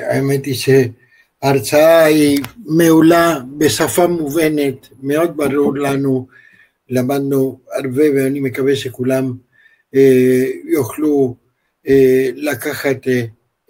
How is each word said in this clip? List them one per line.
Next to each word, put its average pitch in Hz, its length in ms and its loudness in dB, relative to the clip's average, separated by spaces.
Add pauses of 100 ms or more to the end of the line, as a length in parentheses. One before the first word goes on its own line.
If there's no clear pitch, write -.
(100)
האמת 139 340 -2
היא 139 100 -6
שההרצאה 139 1500 0
היא 151 340 2 (280)
מעולה, 165 720 4 (200)
בשפה 156 480 0
מובנת, 151 840 -4 (140)
מאוד 151 340 -2
ברור 143 400 -2
לנו, 139 500 -4 (640)
למדנו 135 720 -2 (120)
הרבה, 135 320 -2 (100)
ואני 135 260 -2
מקווה 135 360 -2
שכולם, 131 560 -4 (640)
אה, 127 500 4 (200)
יוכלו, 147 720 -2 (520)
אה, 131 460 4
לקחת, 139 760 -6
אה, 123 160 -2 (460)